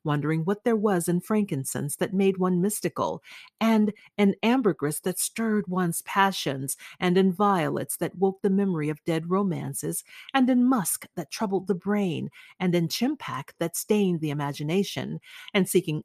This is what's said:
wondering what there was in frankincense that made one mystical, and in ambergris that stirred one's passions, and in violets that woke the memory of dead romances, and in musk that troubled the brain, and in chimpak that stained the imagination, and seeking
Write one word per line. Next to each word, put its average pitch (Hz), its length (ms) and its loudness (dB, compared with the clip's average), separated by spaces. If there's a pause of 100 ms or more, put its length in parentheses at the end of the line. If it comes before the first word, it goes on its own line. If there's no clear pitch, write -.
wondering 151 400 0
what 202 180 -2
there 233 120 2
was 196 340 2
in 175 100 2
frankincense 147 800 -2
that - 160 -2
made 190 240 2
one 180 240 2
mystical, - 600 -2 (380)
and 214 320 4 (260)
in 196 240 4
ambergris 214 600 0
that 180 180 -4
stirred 214 480 -2
one's 175 360 0
passions, 156 720 -2 (220)
and 180 180 2
in 190 160 6
violets 170 640 0
that - 180 -4
woke 190 260 0
the 202 80 2
memory 190 380 2
of 151 160 -6
dead 165 260 -2
romances, 165 760 -2 (280)
and 262 160 4
in 247 180 4
musk 240 480 0
that 170 140 -8
troubled 190 380 -4
the 202 80 0
brain, 175 540 -2 (300)
and 185 140 2
in 170 140 2
chimpak 151 600 -4 (100)
that 170 160 -4
stained 190 460 0
the 156 80 -2
imagination, 147 920 -4 (340)
and 185 140 2
seeking 165 380 0